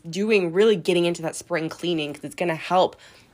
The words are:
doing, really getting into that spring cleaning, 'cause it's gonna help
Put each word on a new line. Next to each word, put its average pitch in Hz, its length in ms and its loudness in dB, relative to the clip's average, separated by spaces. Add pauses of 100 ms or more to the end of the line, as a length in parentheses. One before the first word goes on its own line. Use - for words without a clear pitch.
(100)
doing, 190 420 0
really 214 240 4
getting 175 280 0
into 170 180 -2
that 160 140 -6
spring 160 320 -6
cleaning, 156 460 -4
'cause - 100 -14
it's 143 100 -12
gonna 170 200 -2
help 175 420 0 (380)